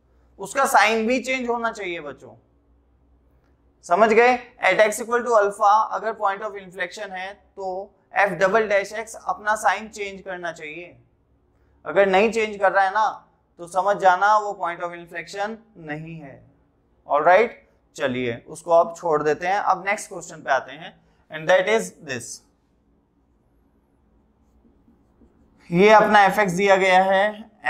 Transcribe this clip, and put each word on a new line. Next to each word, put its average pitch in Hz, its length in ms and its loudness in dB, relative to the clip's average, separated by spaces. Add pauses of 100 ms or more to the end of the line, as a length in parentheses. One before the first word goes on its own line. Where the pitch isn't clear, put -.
(400)
उसका 262 260 -2
साइन 220 420 2
भी 254 140 0
change 254 280 -6
होना 233 220 -4
चाहिए 190 300 -10
बच्चों, 131 340 -18 (1500)
समझ 202 260 2
गए? 240 260 4 (260)
At 185 180 2
x 214 200 0
equal 233 240 -4
to 233 100 0
alpha 202 380 2 (180)
अगर 214 300 -6
point 202 260 -4
of 202 140 -12
inflection 185 500 -12
है 190 220 -12
तो 190 600 -12 (260)
f 185 220 -2
double 208 300 2
dash 196 280 -2
x - 160 -14 (120)
अपना 208 300 -4
sign 214 320 -2
change 196 320 -12
करना 180 320 -10
चाहिए, 160 420 -16 (920)
अगर 196 220 4
नहीं 196 240 2
change 214 280 -4
कर 190 120 4
रहा 196 120 2
है 190 100 -2
ना 214 140 0 (520)
तो 170 80 -16
समझ 190 300 0
जाना 190 400 4
वो 208 260 -2
point 170 240 -6
of 175 100 -12
inflection 175 600 -10 (280)
नहीं 160 340 -12
है। 127 220 -20 (680)
ऑलराइट, 170 560 4 (320)
चलिए 127 520 -4
उसको 170 240 -10
अब 170 260 4
छोड़ 151 260 -2
देते 151 240 -2
हैं, 196 120 -2
अब 180 280 -2
next 208 220 -6
question 170 320 -16
पे 147 100 -6
आते 131 200 -2
हैं 165 280 -18 (320)
and 160 180 -6
that 185 200 4
is 214 240 -2 (140)
this। 127 280 -10 (3250)
ये 180 220 6
अपना 208 320 8
एफ 185 160 2
एक्स 190 140 0
दिया 196 240 4
गया 185 260 4
है 202 460 0 (200)